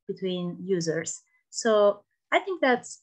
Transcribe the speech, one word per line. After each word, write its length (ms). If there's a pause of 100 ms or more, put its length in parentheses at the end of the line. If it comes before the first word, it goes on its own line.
between 520
users. 600 (280)
So 540 (300)
I 60
think 220
that's 420